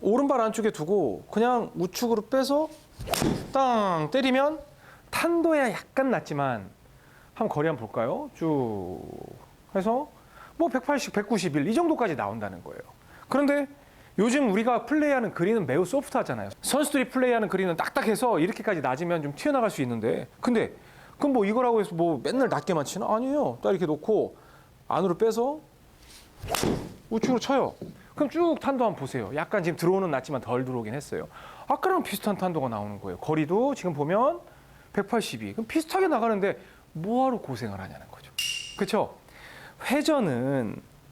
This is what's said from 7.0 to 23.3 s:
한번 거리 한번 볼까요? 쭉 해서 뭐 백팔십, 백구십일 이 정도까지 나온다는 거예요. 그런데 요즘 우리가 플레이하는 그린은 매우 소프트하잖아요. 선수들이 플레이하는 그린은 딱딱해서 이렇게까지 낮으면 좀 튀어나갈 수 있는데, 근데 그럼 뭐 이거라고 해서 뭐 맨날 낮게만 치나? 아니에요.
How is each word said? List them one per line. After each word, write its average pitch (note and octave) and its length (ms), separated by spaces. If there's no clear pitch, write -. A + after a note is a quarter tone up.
한번 A3 140
거리 D3+ 180
한번 B2+ 180
볼까요? D3+ 480
쭉 A2+ 680
해서 A3+ 340
뭐 E4 120
백팔십, C4 440
백구십일 F3 540
이 A3+ 80
정도까지 D4 400
나온다는 G2+ 480
거예요. - 160
그런데 C#4+ 380
요즘 A#3+ 340
우리가 A3+ 340
플레이하는 C#4+ 460
그린은 G3+ 360
매우 D3 180
소프트하잖아요. F#3 640
선수들이 C#4 480
플레이하는 A#3+ 380
그린은 F#3 280
딱딱해서 G#3+ 640
이렇게까지 F#3 420
낮으면 D#3 400
좀 D3 140
튀어나갈 C4 340
수 D#3 140
있는데, A#2 440
근데 A3 320
그럼 C#4+ 140
뭐 A3+ 120
이거라고 A#3 360
해서 F#3 120
뭐 E3 300
맨날 A#3 260
낮게만 D3 360
치나? - 280
아니에요. A#3 480